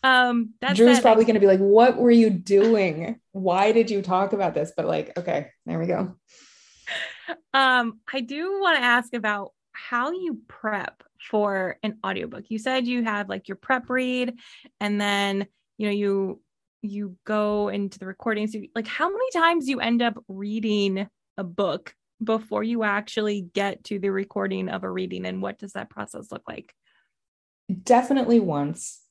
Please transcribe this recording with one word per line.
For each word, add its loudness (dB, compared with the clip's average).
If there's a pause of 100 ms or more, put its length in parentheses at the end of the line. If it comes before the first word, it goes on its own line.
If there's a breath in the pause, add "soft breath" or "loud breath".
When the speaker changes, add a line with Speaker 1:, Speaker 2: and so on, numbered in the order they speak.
Speaker 1:
Um, 2
that 0
Speaker 2:
Drew's 8
Speaker 1:
said, 4
Speaker 2:
probably 8
Speaker 1:
I 6
Speaker 2:
gonna 4
be 6
like, 6
"What 6
were 4
you 8
doing? 2 (100)
Why 2
did 4
you -2
talk 0
about -2
this?" -4
But, -2
like, -4
okay, -4 (140)
there -6
we -4
go. -4 (1400 loud breath)
Speaker 1:
Um, 2 (120)
I -4
do -6
wanna 2
ask 0
about -4 (180)
how -6
you -8
prep -8 (160)
for -2
an -6
audiobook. -6
You -6
said -2
you 0
have, -4
like, -8
your -10
prep -4
read, -4 (440 loud breath)
and -2
then, -2 (320)
you -4
know, 0
you, -2 (420)
you -10
go 0
into -6
the -12
recording. -4
So, -8 (140)
like, -6
how -2
many -4
times 0
you -2
end 0
up -2
reading -2 (280)
a -8
book -6 (280)
before -4
you -2
actually -2
get -6
to -6
the -2
recording -4
of -8
a -6
reading, -8
and -6
what -8
does -16
that -12
process -14
look -14
like? -16 (1120)
Speaker 2:
Definitely 4
once. -4 (100)